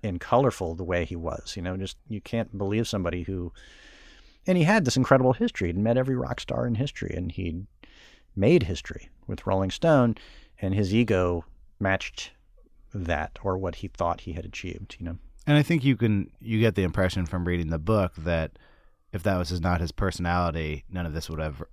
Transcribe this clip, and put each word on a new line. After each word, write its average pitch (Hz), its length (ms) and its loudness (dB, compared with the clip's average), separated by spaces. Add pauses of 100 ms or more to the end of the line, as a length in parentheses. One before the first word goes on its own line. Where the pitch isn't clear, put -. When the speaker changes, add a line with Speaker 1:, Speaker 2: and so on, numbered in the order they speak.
Speaker 1:
and 90 180 -4
colorful 117 540 2
the 90 100 -8
way 87 220 0
he 87 100 -8
was." - 400 -8
You 98 60 -8
know, 92 160 -4
just, 95 200 -8 (100)
you 104 140 -8
can't 113 360 -4
believe 104 300 0
somebody 87 360 -2
who, 90 300 -6 (920)
and 185 100 4
he 170 60 4
had 185 220 4
this 143 120 2
incredible 127 360 6
history. 220 340 -2
He'd 85 100 -2
met 113 200 2
every 131 180 0
rock 127 240 -6
star - 260 -4
in 120 100 0
history, - 400 -4
and 87 160 -4
he'd 87 360 -6 (680)
made 101 280 6
history - 460 -8 (180)
with 101 180 -8
Rolling 98 260 0
Stone, 131 440 4 (440)
and 95 140 -2
his 98 180 2
ego 92 540 2 (340)
matched - 520 -2 (640)
that 82 480 -4
or 95 160 -2
what 92 160 -4
he 95 140 -10
thought 85 320 -2
he 85 120 -10
had 80 120 -8
achieved, - 540 -12
you 85 60 -10
know? 87 120 -8 (300)
Speaker 2:
And 147 100 6
I 151 40 6
think 151 220 0
you 135 120 4
can, 107 440 0
you 110 200 -2
get 110 160 4
the 98 80 2
impression 90 440 0
from 90 180 -4
reading 87 240 0
the 82 80 -2
book 95 380 0
that 82 420 -2 (540)
if 92 120 -6
that 98 140 2
was 85 120 -2
his, 90 120 -2
not 90 180 2
his 80 120 -2
personality, 85 1000 -2
none 87 160 -6
of 78 80 -6
this 78 160 -6
would 78 100 -6
ever, 76 340 -6